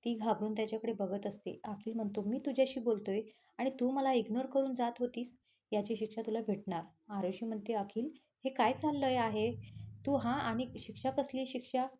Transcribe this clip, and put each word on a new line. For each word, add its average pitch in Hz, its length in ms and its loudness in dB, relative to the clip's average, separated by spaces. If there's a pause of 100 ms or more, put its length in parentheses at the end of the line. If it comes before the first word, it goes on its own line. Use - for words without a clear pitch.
ती 240 80 2
घाबरून 214 400 0
त्याच्याकडे 220 400 -2
बघत 196 320 -2
असते. - 380 -6
अखिल 214 300 -6
म्हणतो, 214 280 -2
"मी 214 180 0
तुझ्याशी 262 400 2
बोलतोय 214 420 0 (360)
आणि 247 120 2
तू 254 200 0
मला 269 240 2
इग्नोर 240 320 2
करून 269 280 2
जात 240 260 0
होतीस, 247 380 -4 (340)
याची 208 240 0
शिक्षा 214 260 -4
तुला 226 200 0
भेटणार." 190 420 -2 (260)
आरुषी 190 360 -2
म्हणते, 220 280 -4
"अखिल, 214 360 -2 (340)
हे 262 60 0
काय 247 240 4
चाललंय 277 420 2
आहे 220 360 2 (540)
तू, 285 100 4
हा? 233 160 2
आणि 247 360 0 (100)
शिक्षा - 320 -4
कसली 262 360 0
शिक्षा?" 254 400 0 (140)